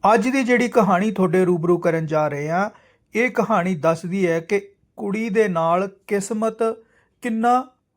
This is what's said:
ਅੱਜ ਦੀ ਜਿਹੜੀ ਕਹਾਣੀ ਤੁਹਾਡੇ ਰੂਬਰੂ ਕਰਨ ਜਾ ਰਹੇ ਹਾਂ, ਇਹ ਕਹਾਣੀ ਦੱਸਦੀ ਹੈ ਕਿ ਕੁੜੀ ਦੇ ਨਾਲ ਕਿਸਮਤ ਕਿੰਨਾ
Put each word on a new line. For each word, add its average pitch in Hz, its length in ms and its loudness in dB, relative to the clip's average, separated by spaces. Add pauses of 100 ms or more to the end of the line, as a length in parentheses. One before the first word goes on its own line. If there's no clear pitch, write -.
(140)
ਅੱਜ 226 160 2
ਦੀ 269 140 0
ਜਿਹੜੀ 240 240 2
ਕਹਾਣੀ 202 440 2
ਤੁਹਾਡੇ 185 340 2
ਰੂਬਰੂ 175 320 0
ਕਰਨ 165 280 -2
ਜਾ 151 220 0
ਰਹੇ 147 220 -6
ਹਾਂ, 190 200 -2 (460)
ਇਹ 240 160 0
ਕਹਾਣੀ 190 440 0
ਦੱਸਦੀ 165 520 0
ਹੈ 165 120 2
ਕਿ 202 320 -4 (260)
ਕੁੜੀ 220 320 -4
ਦੇ 214 180 2
ਨਾਲ 175 420 0 (180)
ਕਿਸਮਤ 220 560 -4 (580)
ਕਿੰਨਾ 240 480 0 (280)